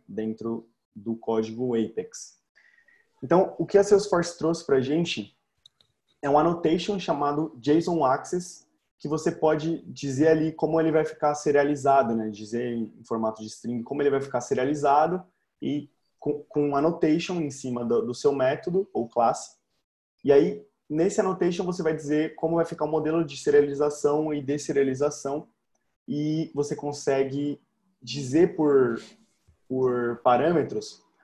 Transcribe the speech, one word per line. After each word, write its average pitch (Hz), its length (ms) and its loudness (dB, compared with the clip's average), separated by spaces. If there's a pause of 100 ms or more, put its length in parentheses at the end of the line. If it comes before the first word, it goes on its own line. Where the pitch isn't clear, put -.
dentro 110 600 -6 (280)
do 110 220 -6
código 113 580 -2
Apex. - 640 -6 (840)
Então, 170 380 2
o 165 60 -2
que - 120 2
a 196 60 8
Salesforce 190 540 2
trouxe 165 280 -2
pra 135 140 4
gente 139 580 -2 (840)
é 139 80 -2
um 147 100 6
annotation 170 580 0
chamado 147 640 -2
json 165 440 2
Access, - 600 -2 (340)
que 151 60 -8
você 156 240 0
pode 156 520 0
dizer 139 440 0
ali 160 240 4
como 160 260 0
ele 160 140 2
vai 156 140 2
ficar 147 280 -2
serializado, 139 800 2
né? 110 160 -2
Dizer 113 460 -6
em 113 160 -6 (160)
formato 110 340 -4
de 110 60 -12
string 120 340 -8
como 143 200 -6
ele 143 80 4
vai 135 100 2
ficar 127 220 -4
serializado 147 840 0 (380)
e 139 280 -6 (300)
com, 147 300 -4
com 147 180 0
um 139 80 -2
annotation 165 640 0
em 147 100 -4
cima 123 360 -6
do, 120 160 2
do 120 120 -6
seu 143 200 0
método 147 580 0
ou 117 160 -4
classe. - 480 0 (640)
E 139 120 4
aí, 170 320 4 (240)
nesse 170 320 0
annotation, 185 420 -2
você 175 180 -4
vai 156 140 0
dizer 151 400 -4
como 165 220 -2
vai 165 80 2
ficar 160 180 -6
o 151 60 -4
modelo 156 340 0
de 143 140 -8
serialização 147 960 2
e 147 80 -4
deserialização. 139 1080 -2 (580)
E 156 480 -4
você 143 220 -4
consegue 139 840 -2 (400)
dizer 139 520 2
por, 131 480 4 (640)
por 123 600 -2
parâmetros 127 760 2 (220)